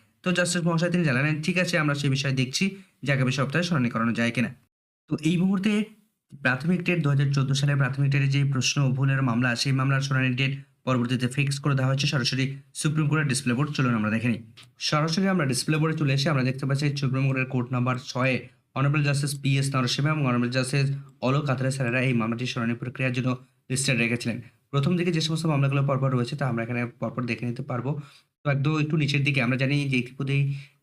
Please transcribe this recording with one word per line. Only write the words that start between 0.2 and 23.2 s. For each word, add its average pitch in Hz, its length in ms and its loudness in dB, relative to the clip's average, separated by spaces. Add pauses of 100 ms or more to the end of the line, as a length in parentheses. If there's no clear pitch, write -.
তো 180 100 0
জাস্টিস 175 300 0
মহাশয়, 170 280 2
তিনি 175 140 2
জানালেন, 147 380 0
"ঠিক 180 160 -2
আছে, 175 200 0
আমরা 151 160 2
সে 143 140 -2
বিষয়ে 135 240 0
দেখছি 131 440 -2 (260)
যে 139 100 0
আগামী 131 180 2
সপ্তাহে 139 320 0
শুনানি 143 280 0
করানো 113 220 0
যায় 117 180 0
কিনা।" 117 180 0 (600)
তো 151 80 -4
এই 160 200 2
মুহূর্তে 202 480 2 (580)
প্রাথমিক 160 420 0
টেট, 170 180 0
দু 143 60 2
হাজার 143 240 2
চোদ্দো 139 220 0
সালের 143 220 2
প্রাথমিক 139 360 2
টেটে 139 140 2
যে 143 180 2
প্রশ্ন 131 480 2
ভুলের 135 300 2
মামলা, 120 340 2
সেই 135 160 0
মামলার 135 280 2
শুনানির 131 360 0
ডেট 135 220 0 (260)
পরবর্তীতে 123 440 0
ফিক্স 139 300 -2
করে 143 160 0
দেওয়া 131 140 2
হয়েছে 135 180 0
সরাসরি 135 500 -2 (180)
সুপ্রিম 151 340 0
কোর্টের 147 200 2
ডিসপ্লে 127 260 0
বোর্ড। 143 160 0
চলুন 127 240 0
আমরা 107 160 0
দেখে 110 180 0
নিই। 110 140 -2 (360)
সরাসরি 165 500 0
আমরা 185 180 2
ডিসপ্লে 151 300 0
বোর্ডে 160 220 0
চলে 139 160 2
এসে 139 160 2
আমরা 131 120 2
দেখতে 131 240 -2
পাচ্ছি 143 300 0
সুপ্রিম 135 300 0
কোর্টের 131 200 0
কোর্ট 127 260 -2
নাম্বার 127 320 0
ছয়ে 127 440 -2 (260)
অনারেবল 143 280 2
জাস্টিস 143 380 0
পি 135 180 2
এস 135 180 0
নরসিমহা 135 360 0
এবং 151 140 0
অনারেবল 120 240 0
জাস্টিস 135 460 0 (240)
অলোক 139 300 0
আত্রে 131 200 0
স্যারেরা 127 300 0
এই 131 120 2
মামলাটির 117 340 0
শুনানি 120 280 -2
প্রক্রিয়ার 127 380 -4
জন্য 123 240 0 (340)